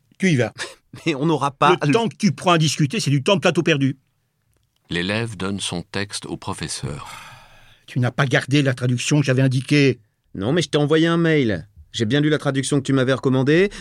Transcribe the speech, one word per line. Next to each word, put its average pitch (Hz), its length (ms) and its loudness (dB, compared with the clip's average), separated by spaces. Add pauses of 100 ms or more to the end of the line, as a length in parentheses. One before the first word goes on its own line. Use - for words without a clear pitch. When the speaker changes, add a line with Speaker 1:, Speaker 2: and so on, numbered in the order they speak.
(180)
Speaker 1:
tu 190 120 0
y 156 80 4
vas. 113 180 -2
Speaker 2:
<laughs> - 500 -16
Mais 160 80 0
on 135 120 -2
n'aura 143 260 0
pas 151 300 4
Speaker 1:
Le 151 60 0
Speaker 2:
le 151 60 4
Speaker 1:
temps 226 140 2
que - 80 -6
tu 196 160 0
prends 180 220 0
à 170 40 6
discuter, 160 440 0
c'est - 100 -2
du 139 100 2
temps 202 140 2
de 160 60 -2
plateau 170 220 2
perdu. 139 340 0 (920)
Speaker 3:
L'élève 101 460 -2
donne 95 240 -6
son 87 220 -6
texte - 440 -8
au 85 120 -8
professeur. 73 720 -10 (760)
Speaker 1:
Tu - 140 -6
n'as 123 120 0
pas 143 140 -2
gardé 135 360 0
la 131 120 0
traduction 123 460 0
que 143 60 2
j'avais 131 160 2
indiquée. 135 580 2 (360)
Speaker 2:
Non, 101 180 -2
mais 175 80 2
je - 80 -6
t'ai - 80 -2
envoyé 147 300 2
un 170 100 2
mail. 143 500 0 (240)
J'ai 110 140 -2
bien 127 160 0
lu 151 80 2
la 151 80 2
traduction 135 400 -2
que 135 60 0
tu 135 100 0
m'avais 131 200 2
recommandée, 139 560 2 (120)